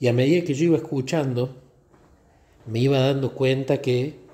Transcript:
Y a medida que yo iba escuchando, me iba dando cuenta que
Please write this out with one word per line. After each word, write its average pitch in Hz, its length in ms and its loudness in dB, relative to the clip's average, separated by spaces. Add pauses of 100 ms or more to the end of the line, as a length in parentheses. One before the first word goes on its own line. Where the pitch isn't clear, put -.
Y 127 60 2
a 120 60 4
medida 143 320 2
que 143 80 -2
yo 151 120 0
iba 165 120 4
escuchando, 131 800 -4 (1080)
me 110 140 -4
iba 135 200 2
dando 135 340 0
cuenta 135 480 0
que 127 340 -2 (180)